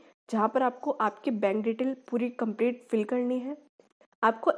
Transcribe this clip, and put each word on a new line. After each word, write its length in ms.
जहाँ 180
पर 140
आपको 280
आपकी 400
बैंक 340
डिटेल 320
पूरी 200
कंप्लीट 600
फिल 140
करनी 340
है। 180
आपको 360